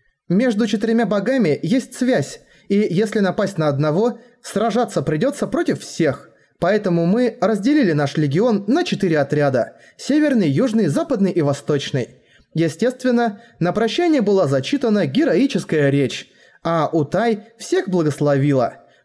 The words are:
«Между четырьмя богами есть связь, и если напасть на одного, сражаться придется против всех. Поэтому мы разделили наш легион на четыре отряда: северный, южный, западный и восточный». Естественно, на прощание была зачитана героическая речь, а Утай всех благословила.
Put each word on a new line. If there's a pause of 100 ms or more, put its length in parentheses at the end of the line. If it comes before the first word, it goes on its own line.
(280)
«Между
четырьмя
богами
есть
связь, (280)
и (120)
если
напасть
на
одного, (220)
сражаться
придется
против
всех. (280)
Поэтому
мы
разделили
наш
легион
на
четыре
отряда: (220)
северный,
южный,
западный
и
восточный». (320)
Естественно, (160)
на
прощание
была
зачитана
героическая
речь, (340)
а
Утай (100)
всех
благословила. (260)